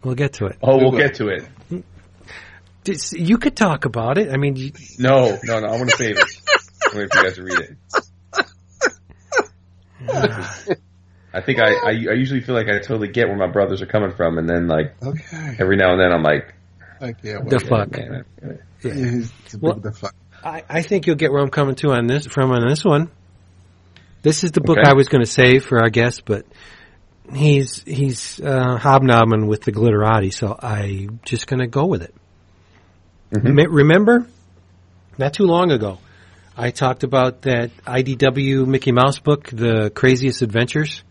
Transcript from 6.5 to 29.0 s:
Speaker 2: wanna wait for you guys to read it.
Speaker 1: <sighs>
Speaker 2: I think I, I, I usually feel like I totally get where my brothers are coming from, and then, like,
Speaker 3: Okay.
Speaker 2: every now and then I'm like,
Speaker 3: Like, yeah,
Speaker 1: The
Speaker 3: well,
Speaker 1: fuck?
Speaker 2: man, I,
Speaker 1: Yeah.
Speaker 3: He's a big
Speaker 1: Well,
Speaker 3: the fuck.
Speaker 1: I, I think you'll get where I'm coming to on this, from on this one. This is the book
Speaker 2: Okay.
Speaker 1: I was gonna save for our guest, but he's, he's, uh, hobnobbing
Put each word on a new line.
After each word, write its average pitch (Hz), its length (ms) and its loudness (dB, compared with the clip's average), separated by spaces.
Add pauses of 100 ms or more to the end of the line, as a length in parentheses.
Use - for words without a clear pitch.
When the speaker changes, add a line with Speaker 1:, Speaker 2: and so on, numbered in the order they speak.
Speaker 2:
wanna 104 60 -6
wait 98 120 -6
for - 60 2
you - 60 2
guys 92 100 -2
to 90 80 -16
read 92 160 -4 (2500)
it. 113 720 -6
Speaker 1:
<sighs> - 0 - (560)
Speaker 2:
I 92 80 -6
think 120 180 -2
I, 110 140 6
I, - 160 -2
I 110 240 -2
usually 131 260 -2
feel 127 140 -6
like 110 140 -2
I 101 100 0
totally 104 300 -6
get 113 200 0
where 101 80 -4
my 95 140 0
brothers 95 320 0
are 92 40 -12
coming 101 260 -2
from, 82 260 -2
and 82 100 -2
then, 85 200 0
like, 78 340 -2
Speaker 3:
Okay. 151 560 -10
Speaker 2:
every 98 180 2
now 92 160 4
and 92 80 2
then 90 120 4
I'm 85 100 2
like, 76 320 0 (460)
Speaker 3:
Like, 120 220 -10
yeah, 104 220 -10
Speaker 1:
The 135 260 0
Speaker 3:
well, 117 140 2
Speaker 1:
fuck? - 120 -12
Speaker 2:
man, - 280 -12 (180)
I, - 40 -16 (400)
Speaker 1:
Yeah. 123 80 -8
Speaker 3:
He's 120 360 -4 (240)
a 107 40 -14
big 107 40 -10
Speaker 1:
Well, 160 120 0
Speaker 3:
the 107 180 -10
fuck. - 220 -12 (300)
Speaker 1:
I, 160 240 -12
I 160 140 -4
think 180 240 -2
you'll 160 100 2
get 143 160 0
where 143 100 2
I'm 139 80 -2
coming 139 260 0
to 147 140 0
on 120 160 0
this, 143 200 -2
from 131 260 0
on 117 160 0
this 151 160 -2
one. 165 260 2 (1120)
This 156 220 0
is 165 80 -2
the 165 80 0
book 151 180 2
Speaker 2:
Okay. 143 120 8
Speaker 1:
I 139 40 8
was 135 140 4
gonna 123 180 2
save 127 380 4
for 120 160 2
our 113 100 4
guest, 120 340 -2
but 101 220 -6 (880)
he's, 139 480 2
he's, 135 580 -6
uh, 127 380 0
hobnobbing 117 680 4